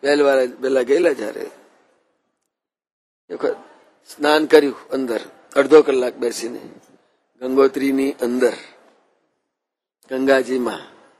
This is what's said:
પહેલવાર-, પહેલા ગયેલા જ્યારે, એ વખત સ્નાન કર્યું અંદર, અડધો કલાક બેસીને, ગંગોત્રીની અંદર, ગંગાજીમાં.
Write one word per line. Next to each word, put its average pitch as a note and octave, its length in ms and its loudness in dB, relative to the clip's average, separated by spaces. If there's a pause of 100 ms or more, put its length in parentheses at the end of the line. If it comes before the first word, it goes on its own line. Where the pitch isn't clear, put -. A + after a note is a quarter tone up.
પહેલવાર-, C#3 460 2
પહેલા C3 340 -2
ગયેલા D3+ 300 2
જ્યારે, A#2 400 -10 (1800)
એ - 40 -12
વખત - 220 -6 (600)
સ્નાન D3+ 300 0
કર્યું C#3+ 440 2
અંદર, B2+ 300 -4 (360)
અડધો C#3 260 6
કલાક C3 320 0
બેસીને, A#2 460 -8 (760)
ગંગોત્રીની C3+ 760 0
અંદર, B2 420 -2 (1600)
ગંગાજીમાં. C3 720 0 (400)